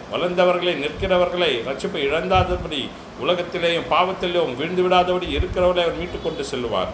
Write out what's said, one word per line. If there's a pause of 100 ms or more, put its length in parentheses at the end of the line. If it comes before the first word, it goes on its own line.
(120)
வளர்ந்தவர்களை,
நிற்கிறவர்களை,
ரட்சிப்பை
இழந்தாதபடி, (320)
உலகத்திலேயும்
பாவத்திலேயும்
விழுந்து
விடாதபடி
இருக்கிறவர்களை
அவர்
மீட்டு
கொண்டு
செல்லுவார்.